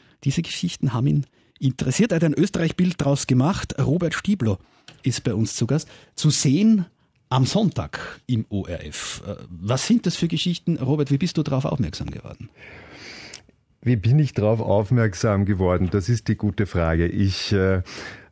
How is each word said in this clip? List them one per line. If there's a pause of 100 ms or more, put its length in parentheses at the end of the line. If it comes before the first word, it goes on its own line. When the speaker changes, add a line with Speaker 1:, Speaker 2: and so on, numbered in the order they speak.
(240)
Speaker 1:
Diese
Geschichten
haben
ihn (340)
interessiert.
Er
hat
ein
Österreich-Bild
draus
gemacht.
Robert
Stieblo (440)
ist
bei
uns
zu
Gast. (260)
Zu
sehen (440)
am
Sonntag (260)
im
O
R
F.
Äh, (160)
was
sind
das
für
Geschichten?
Robert,
wie
bist
du
darauf
aufmerksam
geworden? (1300)
Speaker 2:
Wie
bin
ich
darauf
aufmerksam
geworden?
Das
ist
die
gute
Frage.
Ich,
äh, (500)